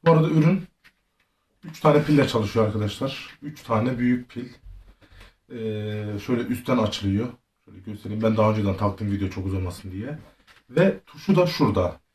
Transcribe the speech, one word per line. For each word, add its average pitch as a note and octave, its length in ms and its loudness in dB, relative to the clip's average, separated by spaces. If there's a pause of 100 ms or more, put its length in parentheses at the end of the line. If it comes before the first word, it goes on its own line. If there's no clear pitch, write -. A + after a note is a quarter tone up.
Bu E3 60 6
arada D#3 180 6
ürün D#3+ 380 4 (960)
üç E3 160 -16
tane D3 240 4
pille C#3 240 4
çalışıyor A2 380 0
arkadaşlar. G#2+ 760 -6
Üç - 200 -14
tane A#2 360 0
büyük B2 300 0
pil. B2 200 -12 (1000)
Ee, G#2+ 760 -6
şöyle A#2 160 0
üstten B2 360 -2
açılıyor. G#2 500 0 (360)
Şöyle F#2+ 140 -20
göstereyim. G#2 440 -8
Ben A2 140 2
daha G#2+ 140 4
önceden G2+ 260 0
taktım G2+ 360 -2
video G2 160 -2
çok F#2+ 180 -6
uzamasın F#2 440 -6
diye. A#2+ 280 -10 (520)
Ve E3+ 360 2
tuşu - 300 0
da F3+ 100 6
şurada. G2 540 0 (140)